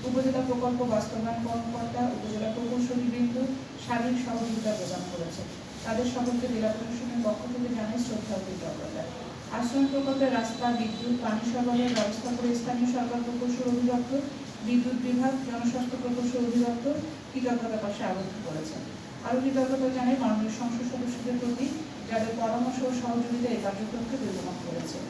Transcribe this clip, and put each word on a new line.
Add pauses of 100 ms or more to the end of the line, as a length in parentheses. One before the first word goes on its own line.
উপজেলা
প্রকল্প
বাস্তবায়ন
কর্মকর্তা, (120)
উপজেলা
প্রকৌশলীবৃন্দ (440)
সার্বিক
সহযোগিতা
প্রদান
করেছেন। (360)
তাদের
সকলকে
জেলা
প্রশাসনের
পক্ষ
থেকে
জানাই
শ্রদ্ধা
ও
কৃতজ্ঞতা। (480)
আশ্রয়
প্রকল্পের
রাস্তা,
বিদ্যুৎ,
পানি
সরবরাহের
ব্যবস্থা
করে
স্থানীয়
সরকার
প্রকৌশল
অধিদপ্তর, (420)
বিদ্যুৎ
বিভাগ, (100)
জনস্বাস্থ্য
প্রকৌশল
অধিদপ্তর (320)
কৃতজ্ঞতার
পাশে
আবদ্ধ (100)
করেছেন। (420)
আরও
কৃতজ্ঞতা
জানাই
মাননীয়
সংসদ
সদস্যদের
প্রতি, (400)
যাদের
পরামর্শ
ও
সহযোগিতা
এই
কার্যক্রমকে
বেগবান
করেছে। (120)